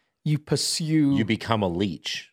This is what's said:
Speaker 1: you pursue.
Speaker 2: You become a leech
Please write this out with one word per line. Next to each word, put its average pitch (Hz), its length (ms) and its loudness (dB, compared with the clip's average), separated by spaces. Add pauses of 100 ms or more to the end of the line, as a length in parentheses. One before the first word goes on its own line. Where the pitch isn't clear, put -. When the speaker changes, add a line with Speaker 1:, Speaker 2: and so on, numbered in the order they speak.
(260)
Speaker 1:
you 151 140 2
pursue. 151 760 0
Speaker 2:
You 123 100 2
become 107 380 0
a 95 60 2
leech 87 640 -4